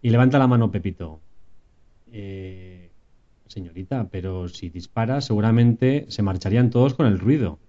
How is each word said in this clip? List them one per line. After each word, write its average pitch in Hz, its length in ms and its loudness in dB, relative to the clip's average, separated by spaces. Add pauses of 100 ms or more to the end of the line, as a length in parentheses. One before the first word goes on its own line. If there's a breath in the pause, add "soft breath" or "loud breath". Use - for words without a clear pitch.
Y 120 100 2
levanta 127 280 4
la 131 80 4
mano 117 240 2
Pepito. 87 480 -8 (920)
"Eh, 92 800 -16 (560)
señorita, 95 640 -8
pero 92 380 -6
si 87 220 -12
dispara 113 520 -4
seguramente 117 880 2
se - 120 -6
marcharían 101 480 2
todos 127 240 2
con 151 140 0
el 98 120 2
ruido". 104 500 0